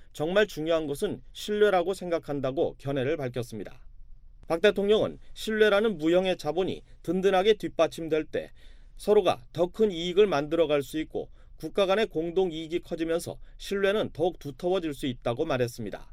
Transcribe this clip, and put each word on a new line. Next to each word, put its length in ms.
정말 360
중요한 400
것은 340
신뢰라고 640
생각한다고 840
견해를 380
밝혔습니다. 640
박 120
대통령은 600
신뢰라는 640
무형의 420
자본이 440
든든하게 520
뒷받침될 720
때 260
서로가 440
더 160
큰 240
이익을 340
만들어갈 560
수 160
있고 320
국가 300
간의 200
공동 440
이익이 300
커지면서 580
신뢰는 540
더욱 280
두터워질 520
수 140
있다고 380
말했습니다. 680